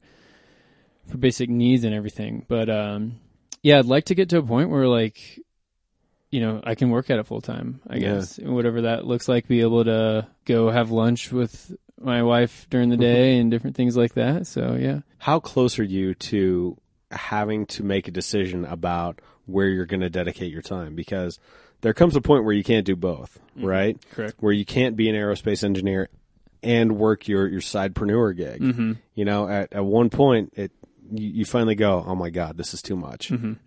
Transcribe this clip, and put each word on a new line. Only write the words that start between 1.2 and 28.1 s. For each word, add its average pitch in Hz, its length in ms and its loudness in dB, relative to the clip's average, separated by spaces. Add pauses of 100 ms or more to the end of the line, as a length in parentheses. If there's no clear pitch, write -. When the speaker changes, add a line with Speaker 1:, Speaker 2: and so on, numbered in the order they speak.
Speaker 1:
needs 120 340 4
and 110 100 -2
everything. 107 540 -8
But, 113 220 -2
um, 107 500 -4 (420)
yeah, 147 180 8
I'd 123 60 4
like 135 200 2
to 185 100 0
get 180 140 2
to 170 100 2
a 147 40 0
point 123 260 0
where, 135 180 2
like, 113 520 -2 (920)
you 127 100 -2
know, 110 240 -2
I 113 100 -2
can 127 140 2
work 120 200 0
at 127 100 2
it 110 80 -6
full 110 140 -8
time, - 460 -10
I 123 80 -10
Speaker 2:
Yeah. 104 200 -2
Speaker 1:
guess, 95 220 -6
and - 180 -6
whatever 117 260 0
that 117 240 -2
looks 120 240 -2
like, 120 180 0
be 120 140 4
able 113 240 4
to 110 420 2 (180)
go 117 240 4
have 113 220 0
lunch 113 400 0
with 123 420 -4 (280)
my 120 220 0
wife 120 460 2
during 120 200 2
the 120 80 2
Speaker 2:
<laughs> - 0 -
Speaker 1:
day 123 400 6
and 117 140 4
different 127 260 -2
things 123 180 2
like 117 200 2
that. 143 320 0
So, 120 320 -2
yeah. 139 220 -2 (180)
Speaker 2:
How 156 200 0
close - 400 0
are 113 40 -2
you 95 320 -2
to 90 640 -2 (340)
having 107 540 -4
to - 180 -10
make 98 240 -2
a 92 40 -10
decision 90 540 -4
about 85 540 -6 (260)
where 98 220 0
you're 92 180 0
gonna 92 240 -2
dedicate 87 420 -6
your 80 100 -12
time? 82 340 -10
Because 87 440 -8 (420)
there 113 120 2
comes 165 220 4
a 135 60 4
point 139 240 4
where 107 80 2
you 101 100 0
can't 110 220 2
do 95 100 0
both, 85 440 -6 (180)
Speaker 1:
Mm-hmm. 127 80 -6
Speaker 2:
right? 95 320 0 (140)
Speaker 1:
Correct. 110 280 -10
Speaker 2:
Where 104 140 2
you 104 120 0
can't 127 300 0
be 113 140 2
an 107 60 0
aerospace 104 480 -2
engineer 95 460 -2 (520)
and 113 360 2
work 107 320 0
your, 98 180 2
your 90 140 -4
sidepreneur 101 720 -2